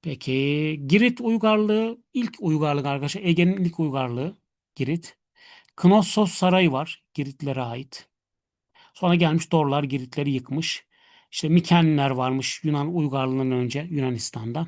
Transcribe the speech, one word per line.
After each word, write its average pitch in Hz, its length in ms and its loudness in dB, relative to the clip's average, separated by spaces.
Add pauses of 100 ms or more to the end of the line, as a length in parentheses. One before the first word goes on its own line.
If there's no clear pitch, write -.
Peki, 143 840 -2
Girit 233 340 4
uygarlığı, 220 760 0 (160)
ilk 240 260 -4
uygarlık 147 460 0
arkadaşlar, 143 360 -4
Ege'nin 180 420 2
ilk 170 160 -4
uygarlığı 135 560 -4 (380)
Girit. 147 440 -6 (580)
Knossos 202 560 4
Sarayı 180 400 4
var, 143 320 -8 (100)
Giritlere 139 480 -6
ait. 123 460 -10 (840)
Sonra 175 200 2
gelmiş 165 380 2
Dorlar, 147 300 2
Giritleri 135 480 -4
yıkmış. 131 560 -6 (440)
İşte - 180 -6
Mikenliler 160 640 4
varmış 127 540 -4
Yunan 151 300 -2
uygarlığından 131 580 -2
önce 127 380 -4
Yunanistan'da. 127 760 -4